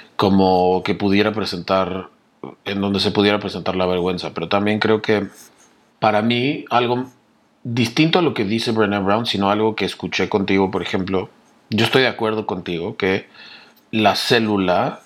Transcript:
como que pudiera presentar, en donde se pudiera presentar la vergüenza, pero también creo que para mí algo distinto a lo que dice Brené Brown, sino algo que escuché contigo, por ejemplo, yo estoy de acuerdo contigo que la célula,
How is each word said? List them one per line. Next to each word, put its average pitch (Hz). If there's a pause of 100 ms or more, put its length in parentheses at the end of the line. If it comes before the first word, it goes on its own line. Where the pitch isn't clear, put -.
(180)
como 92
que 101
pudiera 101
presentar, 95 (560)
en 101
donde 98
se 95
pudiera 104
presentar 92
la 92
vergüenza, 90
pero 82
también 104
creo 107
que 101 (720)
para 107
mí 123
algo 123 (580)
distinto 127
a -
lo 147
que 110
dice 110
Brené 104
Brown, 101
sino 98
algo 107
que 101
escuché 90
contigo, 98
por 92
ejemplo, 92 (400)
yo 110
estoy 131
de 123
acuerdo 110
contigo 87
que 95 (640)
la 104
célula, 107